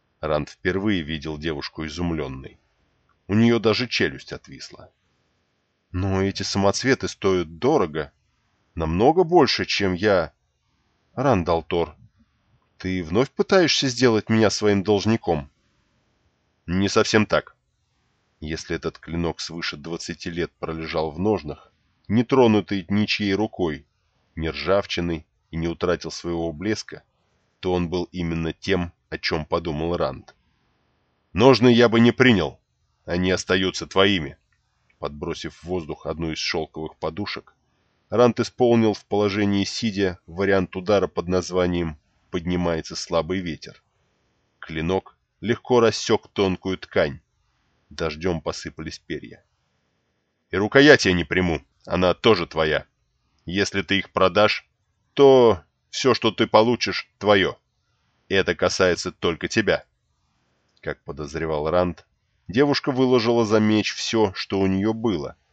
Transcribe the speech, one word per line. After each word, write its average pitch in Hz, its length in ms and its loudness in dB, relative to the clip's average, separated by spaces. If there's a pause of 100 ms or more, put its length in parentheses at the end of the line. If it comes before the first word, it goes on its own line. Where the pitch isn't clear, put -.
(200)
Ранд 76 300 -4
впервые 95 520 -4
видел 78 360 -8
девушку 76 480 -8
изумленной. 76 760 -8 (720)
У 98 60 -2
нее 117 240 4
даже 107 280 0
челюсть 71 460 -4
отвисла. - 580 -20 (1000)
«Но 95 280 -2
эти 98 220 -4
самоцветы 101 640 0
стоят 87 500 -4
дорого, 82 540 -2 (640)
намного 98 480 2
больше, 160 400 2
чем 95 300 -2
я. 90 400 0 (800)
Ранд 113 340 0
ал-Тор, 82 480 -2 (840)
ты 92 240 -4
вновь 92 300 0
пытаешься 185 560 2
сделать 120 400 2
меня 110 220 4
своим 101 340 0
должником?» 95 680 0 (1160)
«Не 95 220 -2
совсем 107 380 2
так. - 320 -2 (800)
Если 78 380 -8
этот 80 200 -8
клинок 82 440 -6
свыше 82 340 -10
двадцати 82 540 -10
лет 85 200 -6 (100)
пролежал 80 520 -6
в 71 80 -12
ножнах, 90 540 -4 (340)
не 113 160 2
тронутый 107 640 2
ничьей 101 460 -2
рукой, 90 520 -4 (500)
не 80 140 -4
ржавчиной 85 760 -2 (260)
и 82 60 -10
не 82 100 -4
утратил 85 420 -4
своего 85 440 -6
блеска, 92 500 -8 (560)
то 92 140 -2
он 87 160 0
был 87 240 -4
именно 82 400 -4
тем, 90 400 -4 (160)
о 82 80 -10
чем 80 280 -6
подумал 85 520 -4
Ранд. - 380 -8 (960)
Ножны 120 340 6
я 120 220 6
бы 113 100 4
не 117 140 6
принял, 98 480 2 (420)
они 90 280 -2
остаются 92 540 -2
твоими». 95 520 0 (640)
Подбросив 78 580 -10
в - 80 -20
воздух 85 400 -8
одну 80 260 -6
из 78 60 -8
шелковых 78 580 -8
подушек, - 600 -10 (540)
Ранд 117 300 2
исполнил 117 540 2
в - 100 -10
положении 101 600 0
сидя 98 600 -4
вариант 95 500 -2
удара 92 300 2
под 85 200 -8
названием 87 720 -2 (320)
«Поднимается 87 640 -4
слабый 85 460 -4
ветер». - 420 -12 (760)
Клинок 82 580 -4 (260)
легко 117 380 2
рассек - 480 0
тонкую 95 480 -2
ткань. 78 420 -2 (720)
Дождем 80 500 -4
посыпались 80 580 -10
перья. - 460 -14 (1080)
«И - 40 -6
рукоять 131 500 6
я 95 60 4
не 87 140 0
приму, 87 360 0 (240)
она 90 280 2
тоже 90 340 2
твоя. 78 380 -2 (600)
Если 98 360 -2
ты 98 160 -2
их - 140 -6
продашь, 92 540 2 (480)
то 127 480 8 (280)
все, - 240 0
что 110 180 0
ты 110 160 -2
получишь, 110 680 2
твое. 98 400 2 (720)
Это 90 260 0
касается 90 560 0
только 85 380 -4
тебя». 95 340 0 (960)
Как - 240 -10
подозревал 76 680 -6
Ранд, 90 360 0 (420)
девушка 139 460 0
выложила 123 500 2
за 110 160 2
меч 107 340 2
все, 110 420 0
что - 260 -4
у 95 60 2
нее 95 260 0
было, 101 420 -4 (180)